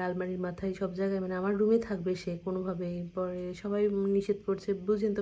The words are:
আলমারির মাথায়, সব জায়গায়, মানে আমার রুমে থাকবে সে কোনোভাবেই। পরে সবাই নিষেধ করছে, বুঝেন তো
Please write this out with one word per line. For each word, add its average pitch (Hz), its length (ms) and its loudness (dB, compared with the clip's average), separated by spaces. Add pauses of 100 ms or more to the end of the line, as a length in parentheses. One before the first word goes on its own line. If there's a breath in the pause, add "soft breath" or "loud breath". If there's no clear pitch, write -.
আলমারির 180 400 -2
মাথায়, 185 340 -4
সব 185 180 0
জায়গায়, 196 260 0
মানে 185 160 -2
আমার 202 180 2
রুমে 214 180 6 (100)
থাকবে 185 240 -2 (120)
সে 180 80 -4 (140)
কোনোভাবেই। 180 520 -2 (180)
পরে 180 280 -2 (180)
সবাই 208 220 0 (320)
নিষেধ 202 320 2
করছে, 190 220 0 (180)
বুঝেন 208 300 4
তো 208 40 0